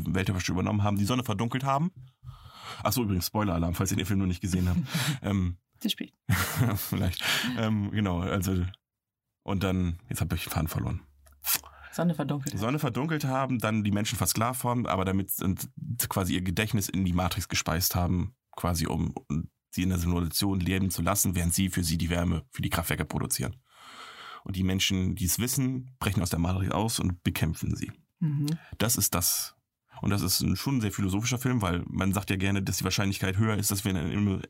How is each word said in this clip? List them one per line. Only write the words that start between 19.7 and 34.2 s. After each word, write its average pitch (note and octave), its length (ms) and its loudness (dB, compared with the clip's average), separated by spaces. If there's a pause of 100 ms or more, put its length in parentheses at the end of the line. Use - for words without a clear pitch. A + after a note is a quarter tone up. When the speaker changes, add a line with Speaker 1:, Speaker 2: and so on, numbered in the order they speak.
Speaker 1:
sie F#2 140 -2
in F#2+ 60 4
der F2+ 80 2
Simulation F2 600 2
leben F#2 320 2
zu F2 120 -2
lassen, F#2+ 340 2
während E2+ 180 2
sie F#2+ 140 4
für F2+ 160 0
sie D#2+ 120 0
die D#2+ 140 0
Wärme F2 400 2
für - 120 -8
die - 80 -2
Kraftwerke D#2 340 0
produzieren. - 500 -4 (880)
Und F#2 140 -8
die F#2+ 80 2
Menschen, F#2 500 2
die F2+ 120 -2
es - 120 0
wissen, B2+ 640 -2
brechen G#2 220 0
aus F2+ 80 0
der E2 100 0
Matrix F#2 320 0
aus G#2+ 260 0
und F2+ 240 -2
bekämpfen - 540 -2
sie. - 160 -8 (260)
Speaker 2:
Mhm. D3 280 0 (320)
Speaker 1:
Das A2+ 180 0
ist - 180 0
das. - 400 0 (480)
Und - 80 2
das G2 120 2
ist F#2+ 180 2
ein F#2 160 2
schon C#3 240 0
sehr G#2 100 0
philosophischer G#2 480 0
Film, B2+ 240 0
weil F2 240 0
man F#2 260 0
sagt G2+ 160 0
ja G2 80 2
gerne, G2 240 2
dass F#2+ 180 -2
die - 60 -2
Wahrscheinlichkeit F#2+ 540 0
höher A2 180 4
ist, G2+ 140 0
dass G2 140 -2
wir G2 100 2
in, F#2 560 0